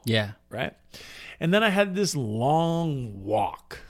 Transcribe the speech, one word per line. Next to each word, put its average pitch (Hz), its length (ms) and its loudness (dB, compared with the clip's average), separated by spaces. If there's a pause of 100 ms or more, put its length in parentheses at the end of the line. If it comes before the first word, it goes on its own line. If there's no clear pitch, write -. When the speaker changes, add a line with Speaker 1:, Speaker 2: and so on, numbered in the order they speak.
Speaker 1:
Yeah. 110 280 2 (180)
Speaker 2:
Right? 107 240 -6 (680)
And 165 140 2
then 214 100 6
I 220 60 4
had 196 260 2
this 190 200 0
long 135 1080 0
walk 101 560 -2 (100)